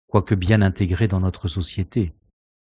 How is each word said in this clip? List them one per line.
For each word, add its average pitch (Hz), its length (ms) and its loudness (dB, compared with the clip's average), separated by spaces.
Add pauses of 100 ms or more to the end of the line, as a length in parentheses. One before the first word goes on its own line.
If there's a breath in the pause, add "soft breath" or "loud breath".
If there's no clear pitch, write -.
quoique - 260 0
bien 101 300 4
intégrés 95 460 0
dans 95 100 0
notre 92 300 -4
société. 92 640 -4 (560)